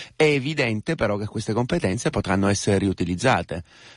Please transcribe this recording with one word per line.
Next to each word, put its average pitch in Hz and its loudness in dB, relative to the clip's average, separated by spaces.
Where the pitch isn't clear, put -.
È 156 2
evidente 143 0
però 104 0
che 101 -4
queste 107 -4
competenze 120 0
potranno 98 0
essere 101 2
riutilizzate. 90 0